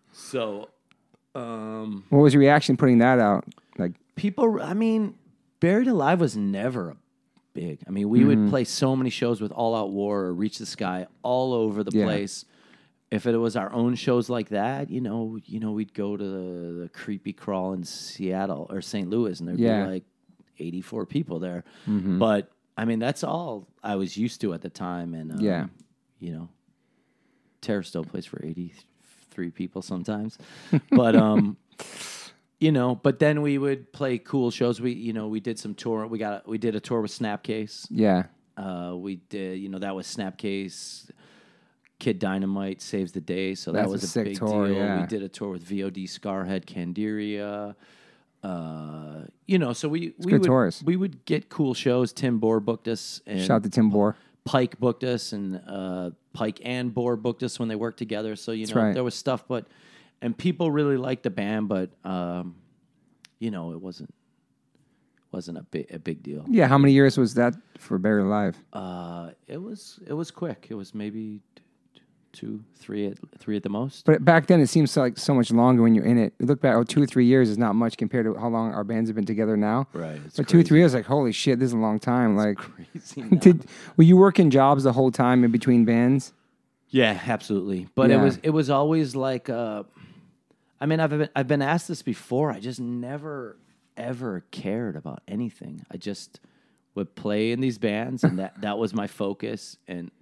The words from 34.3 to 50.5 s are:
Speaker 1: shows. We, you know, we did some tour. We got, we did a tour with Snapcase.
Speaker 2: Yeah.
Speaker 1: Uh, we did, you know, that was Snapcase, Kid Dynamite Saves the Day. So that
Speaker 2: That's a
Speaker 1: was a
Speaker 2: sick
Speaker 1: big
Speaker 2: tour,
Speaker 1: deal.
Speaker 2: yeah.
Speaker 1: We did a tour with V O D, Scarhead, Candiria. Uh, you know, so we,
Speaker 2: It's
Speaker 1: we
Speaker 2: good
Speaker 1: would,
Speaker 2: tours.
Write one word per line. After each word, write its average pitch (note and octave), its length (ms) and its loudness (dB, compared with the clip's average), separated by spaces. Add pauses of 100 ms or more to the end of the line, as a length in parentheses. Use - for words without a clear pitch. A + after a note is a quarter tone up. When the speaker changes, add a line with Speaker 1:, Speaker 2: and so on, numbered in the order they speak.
Speaker 1:
shows. A#2+ 300 -2
We, B2 120 -2
you A2+ 200 -8
know, G#2+ 160 -6
we G#2+ 120 -4
did A2 180 -8
some G#2 160 -10
tour. A2 320 -6
We A2+ 120 -6
got, G#2 300 -8
we A2+ 100 -6
did G#2+ 180 -2
a G#2 40 -4
tour A#2 220 -4
with G#2 80 -6
Snapcase. A2 800 -8
Speaker 2:
Yeah. F#2+ 360 2 (300)
Speaker 1:
Uh, F2+ 400 -10
we F#2+ 200 -10
did, F#2 420 -10
you G2 100 -12
know, F#2+ 120 -10
that G2 160 -8
was F#2 100 -10
Snapcase, - 1040 -10 (880)
Kid G2+ 220 -4
Dynamite G2 640 -4
Saves F#2+ 300 -6
the F#2+ 80 -8
Day. F#2 360 -6
So E2 160 -10
that F2 100 0
Speaker 2:
That's G2 60 0
a F#2+ 40 -4
Speaker 1:
was G2 120 -6
a - 40 -4
Speaker 2:
sick A2+ 180 -4
Speaker 1:
big G2 120 -8
Speaker 2:
tour, G#2 300 0
Speaker 1:
deal. G2 80 0
Speaker 2:
yeah. G2 240 -2
Speaker 1:
We F2 80 -4
did G#2+ 160 -6
a F#2+ 40 -10
tour G2+ 220 -10
with F2+ 120 -10
V G2 220 -6
O G2 60 -4
D, F#2 160 -10
Scarhead, F#2+ 580 -6
Candiria. G#2 1120 -8 (680)
Uh, D#2 800 -12 (240)
you F#3+ 120 2
know, B2+ 140 0
so D3 160 -6
we, E3 200 -6
Speaker 2:
It's - 180 -12
Speaker 1:
we F#3+ 60 2
Speaker 2:
good G#3 80 6
Speaker 1:
would, F#3 60 2
Speaker 2:
tours. C3 380 2